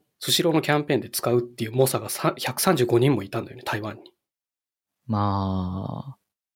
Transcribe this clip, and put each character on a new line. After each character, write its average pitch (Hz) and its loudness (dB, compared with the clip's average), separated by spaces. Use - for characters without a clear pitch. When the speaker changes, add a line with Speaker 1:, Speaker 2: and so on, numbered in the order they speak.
Speaker 1:
ス - -4
シ 165 2
ロ 170 4
ー - 4
の 160 4
キ 151 2
ャ 147 4
ン 147 -2
ペ 147 2
ー - 4
ン - -4
で 113 -10
使 - -2
う 123 4
っ - 2
て 120 -8
い 110 -2
う 110 -12
猛 131 4
者 131 -2
が 104 -8
さ-、 - -2
百 - -6
三 185 4
十 123 2
五 117 4
人 135 4
も 98 0
い 101 -12
た 117 -4
ん 104 -6
だ - -14
よ - -16
ね、 - -16
台 107 -4
湾 104 -8
に。 - -20
Speaker 2:
ま 98 -2
あ、 - -20